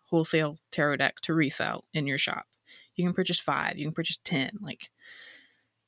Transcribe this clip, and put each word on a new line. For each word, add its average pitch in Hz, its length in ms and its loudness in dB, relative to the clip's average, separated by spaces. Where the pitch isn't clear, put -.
wholesale 160 480 2
tarot 147 260 2
deck - 240 0
to 160 120 0
resell - 500 2
in 151 120 0
your 139 120 -2
shop. - 280 -2
You 180 80 2
can 180 100 2
purchase 185 260 0
five, - 380 -2
you 147 80 -4
can 156 80 -4
purchase - 300 -4
ten. 156 360 -2
Like, - 300 -12